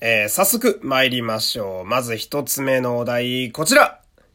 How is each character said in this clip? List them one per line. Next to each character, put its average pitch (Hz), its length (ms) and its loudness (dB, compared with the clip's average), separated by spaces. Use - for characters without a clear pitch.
え 113 240 2
ー、 107 40 -2
早 190 180 2
速 123 360 0
参 131 260 2
り 123 140 -2
ま 110 160 -4
し - 220 -4
ょ 95 220 -6
う。 - 20 -12
ま 120 180 0
ず 117 140 -4
一 143 260 -6
つ 131 180 -4
目 131 200 2
の 123 180 -2
お 120 60 -2
題、 123 480 -2
こ 156 120 -6
ち 269 120 2
ら。 - 240 4